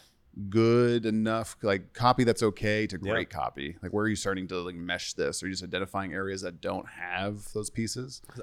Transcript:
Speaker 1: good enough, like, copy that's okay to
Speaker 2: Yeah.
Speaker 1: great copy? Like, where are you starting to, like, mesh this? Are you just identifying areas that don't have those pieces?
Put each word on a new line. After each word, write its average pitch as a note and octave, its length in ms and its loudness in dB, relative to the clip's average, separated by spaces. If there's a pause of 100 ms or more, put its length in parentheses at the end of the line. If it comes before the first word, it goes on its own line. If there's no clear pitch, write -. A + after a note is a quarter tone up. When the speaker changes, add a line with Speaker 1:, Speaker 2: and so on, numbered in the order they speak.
(500)
Speaker 1:
good A#2 560 6
enough, A2 580 0
like, G2 300 0
copy B2+ 300 6
that's A2+ 200 4
okay G#2+ 440 2
to F#2 140 -8
Speaker 2:
Yeah. G2 100 -2
Speaker 1:
great F2+ 180 -2
copy? C#2+ 520 -6
Like, F2+ 100 -8
where G#2 140 2
are - 20 2
you G#2+ 80 2
starting F#2+ 340 -2
to, F#2 120 -4
like, F2 140 -8
mesh F2 380 -4
this? D#2 300 0
Are F2+ 40 -6
you F#2+ 60 -4
just F#2 100 -6
identifying F#2 500 -4
areas F#2+ 300 -4
that F2 180 -8
don't F#2 260 -6
have F#2+ 680 -6
those G#2+ 160 -4
pieces? B2 520 -6 (220)